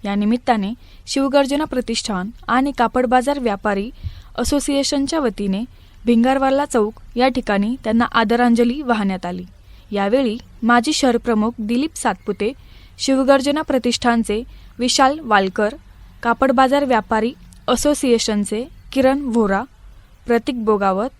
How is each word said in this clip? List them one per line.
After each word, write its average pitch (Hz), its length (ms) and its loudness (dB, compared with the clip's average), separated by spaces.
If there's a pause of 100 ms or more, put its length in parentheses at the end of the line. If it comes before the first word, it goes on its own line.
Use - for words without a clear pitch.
या 202 100 -4
निमित्ताने 214 580 0 (340)
शिवगर्जना 277 580 0
प्रतिष्ठान 226 640 -4 (180)
आणि 262 300 0
कापड 240 280 2
बाजार 254 340 2
व्यापारी 208 500 -2 (480)
असोसिएशनच्या 277 800 -2
वतीने 202 420 -2 (440)
भिंगारवाला 269 600 2
चौक 220 280 0 (220)
या 247 120 2
ठिकाणी 233 560 0
त्यांना 233 220 2
आदरांजली 233 760 2
वाहण्यात 202 440 -2
आली. 180 200 -8 (460)
यावेळी 214 460 0 (260)
माजी 240 300 4
शहर 247 240 2
प्रमुख 226 420 0
दिलीप 240 360 -2
सातपुते, 208 580 -4 (440)
शिवगर्जना 269 640 2
प्रतिष्ठानचे 240 800 -2 (360)
विशाल 269 440 2
वालकर, 208 460 2 (540)
कापड 240 280 2
बाजार 269 340 2
व्यापारी 226 480 0 (340)
असोसिएशनचे 233 1000 0 (260)
किरण 269 280 2
व्होरा, 220 420 0 (640)
प्रतीक 233 380 -2
बोगावत 202 440 0 (100)